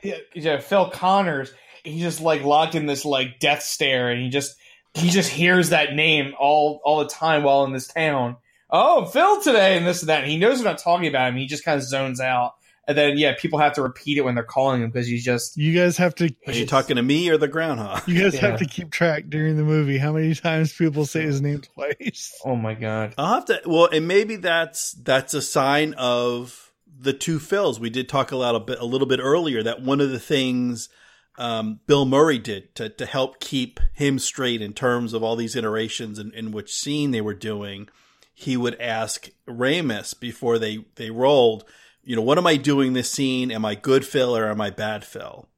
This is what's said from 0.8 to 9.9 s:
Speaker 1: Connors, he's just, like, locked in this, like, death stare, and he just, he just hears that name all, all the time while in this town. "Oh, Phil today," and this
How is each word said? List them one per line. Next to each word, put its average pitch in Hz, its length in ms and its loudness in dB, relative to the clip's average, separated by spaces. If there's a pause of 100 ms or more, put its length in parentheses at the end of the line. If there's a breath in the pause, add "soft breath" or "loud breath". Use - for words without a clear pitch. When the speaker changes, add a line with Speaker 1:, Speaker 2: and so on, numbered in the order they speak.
Speaker 1:
Connors, 180 600 0 (320 loud breath)
he's 160 200 -6
just, 165 180 -4
like, 156 220 2
locked 160 320 4
in 151 100 -2
this, 143 200 -4
like, 131 340 -2
death 147 240 2
stare, 127 480 0
and 120 100 -2
he 127 80 -4
just, 135 260 -4 (380 soft breath)
he 165 160 2
just 185 220 2
hears 175 380 4
that 151 260 2
name 151 440 2
all, 147 440 2
all 151 160 2
the 147 100 -2
time 160 320 0
while 139 220 4
in 135 100 -4
this 131 140 -8
town. 139 500 -2 (320)
"Oh, 247 360 4
Phil 392 360 4
today," 196 360 6
and 170 100 0
this 175 160 -2